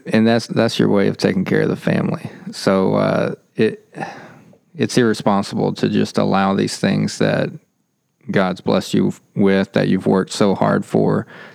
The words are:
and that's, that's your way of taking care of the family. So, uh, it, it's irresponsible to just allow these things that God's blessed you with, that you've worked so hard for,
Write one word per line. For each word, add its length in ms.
and 180
that's, 220
that's 320
your 100
way 180
of 100
taking 280
care 160
of 80
the 60
family. 540
So, 440
uh, 400
it, 380
it's 220
irresponsible 800
to 140
just 280
allow 360
these 240
things 400
that 320
God's 300
blessed 320
you 200
with, 380
that 160
you've 180
worked 240
so 240
hard 300
for, 420